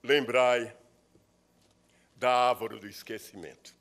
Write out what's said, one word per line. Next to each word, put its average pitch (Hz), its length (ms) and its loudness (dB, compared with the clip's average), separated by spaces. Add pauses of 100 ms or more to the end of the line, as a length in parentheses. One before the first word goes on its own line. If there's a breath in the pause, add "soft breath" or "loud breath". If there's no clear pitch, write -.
Lembrai 123 720 2 (1400 soft breath)
da 127 160 0 (180)
árvore 113 300 -4
do 101 80 -16
esquecimento. 98 920 -16